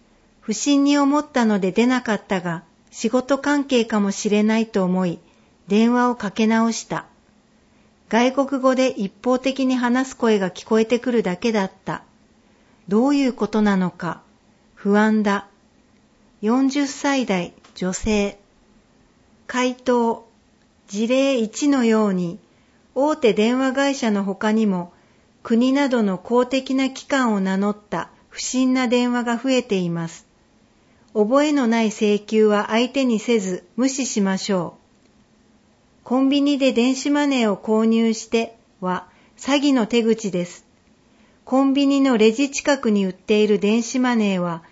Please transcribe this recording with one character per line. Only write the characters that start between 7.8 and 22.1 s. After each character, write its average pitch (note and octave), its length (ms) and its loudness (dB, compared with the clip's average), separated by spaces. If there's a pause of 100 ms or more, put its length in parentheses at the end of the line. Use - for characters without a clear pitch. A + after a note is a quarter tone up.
外 A#3+ 240 2
国 C4+ 280 -2
語 C4 140 2
で C4 120 2
一 G3+ 240 -4 (120)
方 B3+ 160 0
的 C4 260 -2
に B3+ 100 0
話 B3 340 0
す - 80 -18
声 A3 220 2
が F#3 120 -4
聞 - 140 -18
こ A3 140 2
え A3 60 2
て A#3+ 140 0
く B3+ 120 -4
る A#3 120 0
だ F3+ 140 -4
け A#3 140 -2
だ G#3 140 0
っ F#3 60 -8 (140)
た。 - 180 -8 (840)
ど A3 200 2
う C#4+ 80 2
い C#4 100 2
う A#3+ 80 0
こ G#3 140 -4
と G#3+ 140 0
な G#3 140 2
の F3+ 160 0
か、 - 300 -12 (520)
不 G3+ 240 0
安 G#3+ 240 2
だ。 G3+ 260 -2 (960)
四 B3+ 280 2
十 C#4+ 180 -2
歳 C4+ 380 -2
代 F3+ 280 -4 (220)
女 F#3 180 -6
性。 G3+ 460 -2 (1080)
回 B3+ 300 -2
答。 A#3+ 500 -2 (600)
事 G#3 200 -4
例 C4+ 300 2
一 A3+ 300 -2
の C4+ 160 2
よ A3 240 2
う G3 60 0